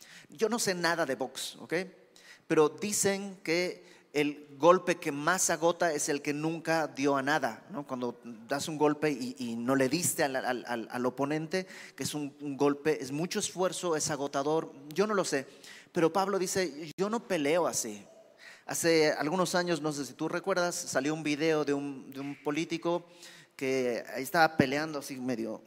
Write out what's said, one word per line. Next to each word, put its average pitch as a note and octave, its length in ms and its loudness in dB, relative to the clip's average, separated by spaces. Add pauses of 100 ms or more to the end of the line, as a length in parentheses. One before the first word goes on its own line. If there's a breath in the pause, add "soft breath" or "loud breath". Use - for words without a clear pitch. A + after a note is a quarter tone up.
(300 loud breath)
Yo G#3+ 180 0
no A#3 100 0
sé G3 160 0
nada E3 320 2
de C3 80 0
box, - 460 -6
¿ok? A#2+ 140 -6 (720 loud breath)
Pero D#3 220 6
dicen G3 760 -2
que E3+ 540 -2 (160)
el D3 360 0 (100)
golpe F3+ 380 6
que - 160 -4
más D#3+ 380 2
agota E3+ 420 2
es D3 160 -2
el C#3+ 140 0
que D3 100 -2
nunca D#3+ 560 -2
dio C#3 280 2
a C3+ 60 0
nada, C3+ 480 -2
¿no? D3 160 -8
Cuando B2 320 -6 (300)
das C#3 180 -4
un D#3 120 -6
golpe D3+ 320 4
y, B2+ 280 -4
y A#2 180 -4
no A#2+ 200 2
le C3 140 4
diste E3 340 0
al, C3+ 120 0
al, A#2 300 -2
al, A#2 240 -4
al - 160 -2
oponente, D#3 600 -2 (280 loud breath)
que - 80 -8
es - 120 -4
un, C#3+ 260 -6
un C#3+ 160 -6
golpe, C#3+ 460 2
es C3 100 -8
mucho F3+ 260 -2
esfuerzo, F3+ 560 -2
es D3+ 160 0
agotador, C#3+ 600 0 (220)
yo F#3 120 2
no G#3+ 80 -2
lo F#3 100 4
sé. C#3 220 -2 (460 loud breath)
Pero E3 200 4
Pablo G3 260 2
dice, E3+ 600 -2
"Yo G3 100 0
no A3+ 180 -4
peleo D#3+ 400 2
así". G#2 400 -4 (580 loud breath)
Hace D#3 480 4
algunos D#3+ 420 0
años, F3 260 2
no D3+ 120 -2
sé C#3+ 120 -6
si A#2+ 100 -14
tú D#3+ 140 -4
recuerdas, F3 460 0
salió C#3 400 -2
un D#3+ 80 -6
video D3+ 420 2
de C#3+ 80 0
un, C#3 380 -6
de C3 80 -12
un C#3 240 -10
político E3+ 640 -2 (480 loud breath)
que C3 480 0 (100)
ahí B2+ 120 -6
estaba D#3+ 320 4
peleando D3 420 0
así C#3 200 -10
medio, A#2 480 -4